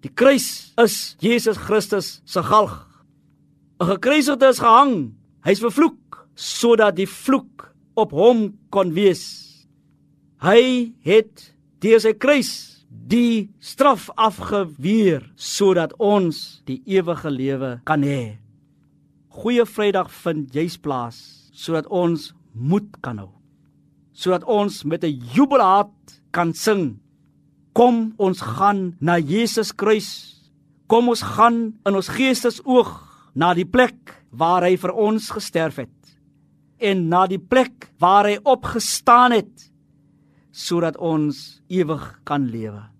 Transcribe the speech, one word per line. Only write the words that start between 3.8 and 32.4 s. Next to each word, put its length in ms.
'n 60
Gekruisigde 600
is 100
gehang, 560
hy 60
is 100
vervloek, 760
sodat 640
die 100
vloek 680
op 160
hom 480
kon 220
wees. 760
Hy 500
het 520
deur 200
sy 120
kruis 760
die 640
straf 560
afgeweer, 1200
sodat 640
ons 680
die 200
ewige 440
lewe 540
kan 180
hê. 360
Goeie 380
Vrydag 440
vind 440
juis 240
plaas, 720
sodat 340
ons 460
moed 480
kan 180
hou. 140
Sodat 320
ons 400
met 200
'n 160
jubelhart 840
kan 240
sing, 460
"Kom 460
ons 220
gaan 600
na 180
Jesus 540
kruis. 680
Kom 220
ons 140
gaan 520
in 80
ons 140
geestesoog 840